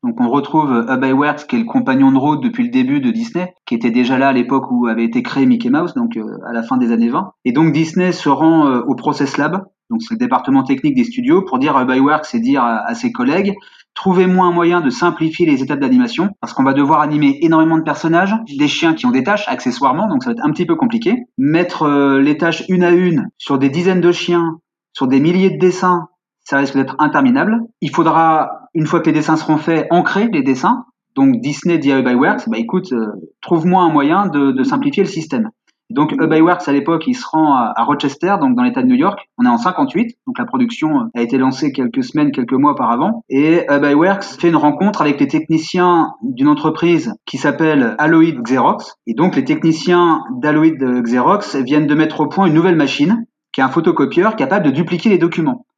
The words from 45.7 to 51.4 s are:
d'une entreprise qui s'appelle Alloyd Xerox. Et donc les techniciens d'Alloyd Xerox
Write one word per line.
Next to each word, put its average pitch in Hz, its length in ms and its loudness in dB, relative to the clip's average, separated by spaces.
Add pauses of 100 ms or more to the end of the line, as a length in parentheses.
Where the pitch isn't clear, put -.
d'une 131 280 0
entreprise 156 640 0 (120)
qui - 120 -10
s'appelle 139 600 0
Alloyd 160 420 2
Xerox. 131 540 -2 (120)
Et 117 60 -6
donc 135 240 0
les 135 80 0
techniciens 165 800 2 (180)
d'Alloyd 151 360 2 (260)
Xerox 127 520 0